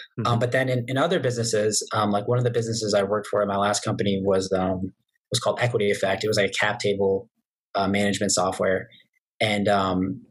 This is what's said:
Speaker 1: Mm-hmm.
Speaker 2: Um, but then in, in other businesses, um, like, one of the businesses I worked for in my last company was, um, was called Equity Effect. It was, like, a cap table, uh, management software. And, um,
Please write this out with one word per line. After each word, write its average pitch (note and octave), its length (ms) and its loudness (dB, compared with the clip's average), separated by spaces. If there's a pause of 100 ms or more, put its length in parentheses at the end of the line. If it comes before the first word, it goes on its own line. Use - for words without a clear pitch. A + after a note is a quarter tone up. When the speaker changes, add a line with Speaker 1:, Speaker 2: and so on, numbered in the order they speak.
(180)
Speaker 1:
Mm-hmm. A2 80 -2
Speaker 2:
Um, A#2 140 2
but A#2+ 120 -2
then C3 160 2
in, B2 200 0
in B2+ 100 -2
other E3+ 220 2
businesses, A2 760 0
um, G#2+ 160 2
like, G2+ 180 0
one B2 100 2
of B2 60 2
the A#2+ 60 0
businesses A2+ 440 -2
I G2+ 100 4
worked G#2 240 -2
for G#2 140 2
in G2+ 60 0
my G2 100 0
last G2+ 260 0
company G2+ 400 0
was, F#2+ 280 2
um, F#2 400 0 (380)
was B2 80 0
called B2 220 -2
Equity A#2 300 2
Effect. G2 340 0
It G#2+ 40 0
was, G#2+ 100 -2
like, G2 120 2
a - 20 -12
cap G#2 280 -2
table, G2 500 0 (460)
uh, G2 120 0
management G2 440 0
software. F#2+ 560 0 (520)
And, G#2 280 0
um, F#2+ 640 0